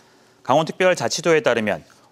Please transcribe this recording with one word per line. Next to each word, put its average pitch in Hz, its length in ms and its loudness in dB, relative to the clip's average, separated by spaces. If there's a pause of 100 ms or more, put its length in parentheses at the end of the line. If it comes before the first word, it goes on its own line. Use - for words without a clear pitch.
(440)
강원특별자치도에 160 960 0
따르면 107 420 0 (280)